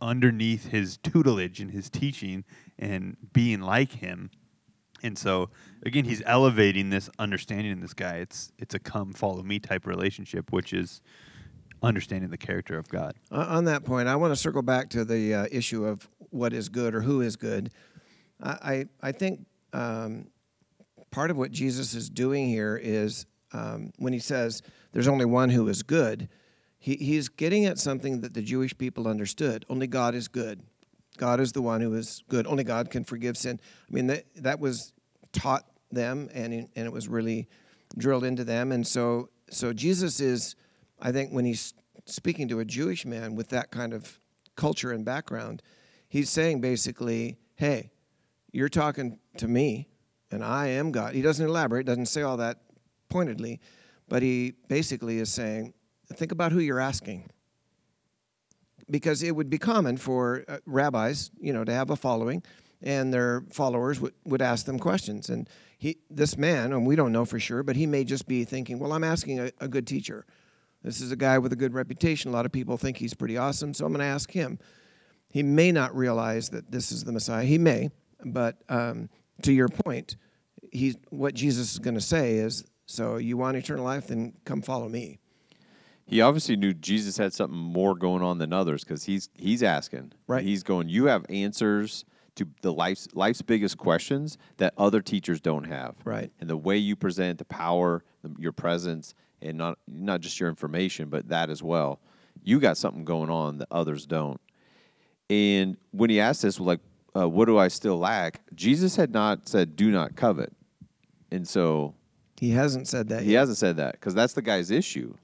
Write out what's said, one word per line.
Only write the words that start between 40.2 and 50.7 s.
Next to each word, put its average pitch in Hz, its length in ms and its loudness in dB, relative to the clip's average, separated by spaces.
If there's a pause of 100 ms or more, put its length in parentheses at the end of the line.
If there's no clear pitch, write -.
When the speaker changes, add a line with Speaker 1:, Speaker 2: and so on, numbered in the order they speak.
Speaker 2:
is, 123 360 0 (440)
I 123 120 -2
think, 135 200 -2
when 123 120 0
he's 117 300 -2 (320)
speaking 165 420 -4
to 117 120 -2
a 113 40 -2
Jewish 151 400 -4
man 113 300 -8
with 110 160 -6
that 123 200 -4
kind 117 220 -6
of - 260 -12 (380)
culture 147 340 -2
and 110 140 -4
background, 113 580 -8 (460)
he's 143 220 0
saying 156 320 2
basically, 120 760 -2 (200)
"Hey, 143 340 -2 (600)
you're 135 200 0
talking 143 480 -2 (180)
to 113 120 -4
me, 123 400 0 (420)
and 107 120 -6
I 135 260 -2
am 143 240 -2